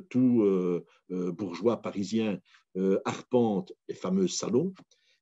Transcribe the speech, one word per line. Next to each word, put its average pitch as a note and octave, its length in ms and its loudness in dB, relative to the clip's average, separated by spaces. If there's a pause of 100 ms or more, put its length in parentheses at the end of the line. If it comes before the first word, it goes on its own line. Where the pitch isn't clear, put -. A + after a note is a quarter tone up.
tout, B2 320 4
euh, F2+ 420 2 (280)
euh, F2+ 200 -4
bourgeois F#2+ 500 -2
parisien, G#2 580 -2 (360)
euh, F#2+ 300 2
arpente A2+ 680 0 (160)
les - 80 -8
fameux F#2+ 320 0
salons. C#3 460 -2 (480)